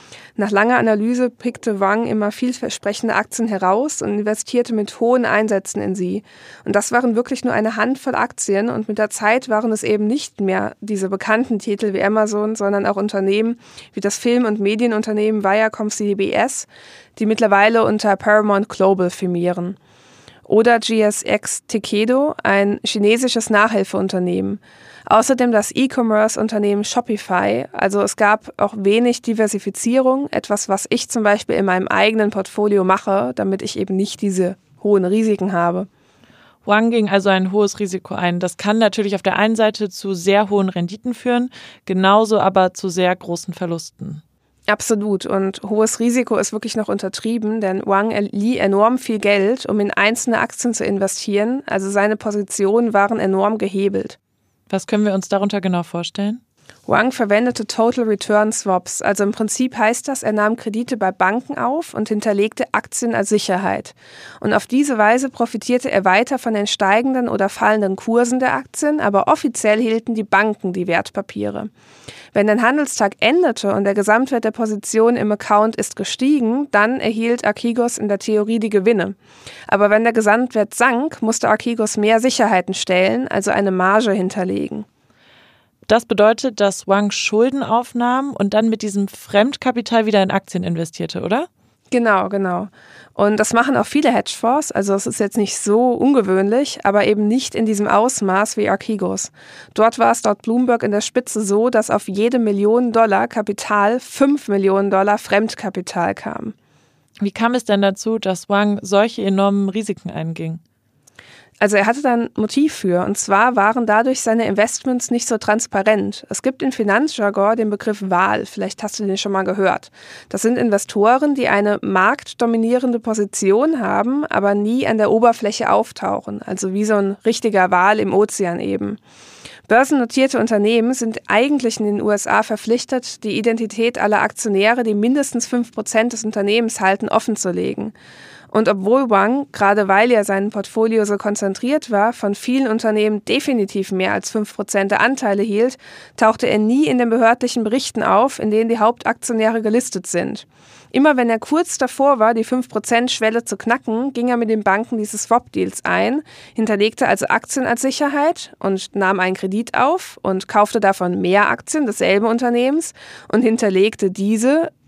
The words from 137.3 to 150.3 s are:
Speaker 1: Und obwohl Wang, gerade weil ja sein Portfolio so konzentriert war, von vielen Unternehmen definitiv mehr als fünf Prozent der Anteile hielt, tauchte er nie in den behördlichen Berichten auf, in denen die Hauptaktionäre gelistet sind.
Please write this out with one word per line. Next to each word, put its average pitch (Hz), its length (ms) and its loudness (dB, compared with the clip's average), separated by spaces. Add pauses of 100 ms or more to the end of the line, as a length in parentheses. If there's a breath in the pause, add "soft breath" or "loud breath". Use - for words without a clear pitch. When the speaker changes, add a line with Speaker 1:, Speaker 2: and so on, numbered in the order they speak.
Speaker 1:
Und 214 160 2
obwohl 214 420 2
Wang, 214 420 2
gerade 208 340 2
weil 202 240 4
ja 214 140 4
sein 196 260 -2
Portfolio 220 540 0
so 208 140 -2
konzentriert 214 760 -2
war, 208 200 2
von 202 220 -4
vielen 262 320 0
Unternehmen 214 580 0
definitiv 226 680 -2
mehr 185 200 0
als 196 200 -4
fünf 214 240 -6
Prozent 196 340 -2
der 208 120 2
Anteile 214 420 0
hielt, 226 320 0 (400 loud breath)
tauchte 220 320 2
er 214 100 2
nie 247 280 2
in 254 120 0
den 240 120 2
behördlichen 233 520 2
Berichten 220 400 -2
auf, 220 380 2
in 214 100 -2
denen 220 180 2
die 226 120 0
Hauptaktionäre 226 800 0
gelistet 214 460 -2
sind. - 400 -6 (420 soft breath)